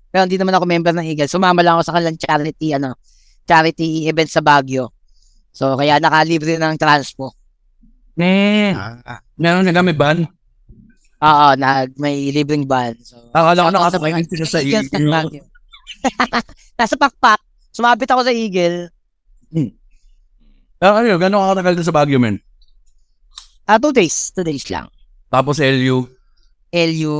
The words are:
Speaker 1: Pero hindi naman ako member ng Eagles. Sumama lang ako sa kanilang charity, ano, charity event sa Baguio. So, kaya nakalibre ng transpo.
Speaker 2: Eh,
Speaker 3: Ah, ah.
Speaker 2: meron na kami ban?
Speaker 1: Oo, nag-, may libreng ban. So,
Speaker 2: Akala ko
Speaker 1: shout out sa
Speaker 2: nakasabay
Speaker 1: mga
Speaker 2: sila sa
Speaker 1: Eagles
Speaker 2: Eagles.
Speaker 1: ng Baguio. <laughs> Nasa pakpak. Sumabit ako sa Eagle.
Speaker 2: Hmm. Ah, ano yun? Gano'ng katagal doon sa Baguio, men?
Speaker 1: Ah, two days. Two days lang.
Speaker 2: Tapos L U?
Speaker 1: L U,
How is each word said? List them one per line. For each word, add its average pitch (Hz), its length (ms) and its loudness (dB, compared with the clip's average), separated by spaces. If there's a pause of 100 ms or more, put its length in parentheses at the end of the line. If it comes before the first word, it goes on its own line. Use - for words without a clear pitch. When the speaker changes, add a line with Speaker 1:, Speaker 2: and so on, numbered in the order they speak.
Speaker 1:
Pero 185 140 0
hindi 185 160 -2
naman 190 160 0
ako 180 100 0
member 170 300 0
ng 170 100 -6
Eagles. 151 300 -4
Sumama 180 320 2
lang 165 80 4
ako 165 80 2
sa 160 140 -6
kanilang 165 180 -2
charity, 156 580 -4
ano, 139 220 -4 (480)
charity 160 640 0
event 156 220 0
sa - 100 -6
Baguio. 135 520 0 (600)
So, 135 240 -4
kaya 147 240 2
nakalibre 160 580 0
ng 160 180 -2
transpo. 147 600 -2 (800)
Speaker 2:
Eh, 196 540 2
Speaker 3:
Ah, 113 240 -8 (100)
ah. 123 160 -18 (140)
Speaker 2:
meron 175 300 0
na 175 100 2
kami 180 160 2
ban? 151 320 0 (920)
Speaker 1:
Oo, 147 380 4
nag-, 135 420 -2
may 143 340 -4
libreng 147 320 -2
ban. 127 380 -2
So, - 180 -20 (120)
Speaker 2:
Akala 170 280 2
ko - 0 -
Speaker 1:
shout - 0 -
out 170 80 2
sa 165 80 2
Speaker 2:
nakasabay 175 380 0
Speaker 1:
mga 165 160 -4
Speaker 2:
sila 160 180 -6
sa 165 140 -4
Speaker 1:
Eagles 139 100 -2 (140)
Speaker 2:
Eagles. 135 100 -12
Speaker 1:
ng 151 140 0
Baguio. 156 340 -4 (720)
<laughs> - 640 -6
Nasa 233 160 -2
pakpak. 240 460 2 (300)
Sumabit 240 360 0
ako 254 160 0
sa 247 80 -2
Eagle. 180 640 -2 (580)
Speaker 2:
Hmm. 160 220 -4 (1080)
Ah, 196 180 4
ano 240 100 2
yun? 190 120 2
Gano'ng 190 320 2
katagal 180 240 0
doon 170 120 -4
sa 165 100 0
Baguio, 147 220 2
men? 110 200 0 (1300)
Speaker 1:
Ah, 214 140 4
two 294 120 0
days. 202 400 0
Two 185 140 -6
days 147 240 -8
lang. 80 180 -8 (400)
Speaker 2:
Tapos 131 320 0
L 135 300 2
U? 127 180 -2 (640)
Speaker 1:
L 165 300 0
U, 151 200 -4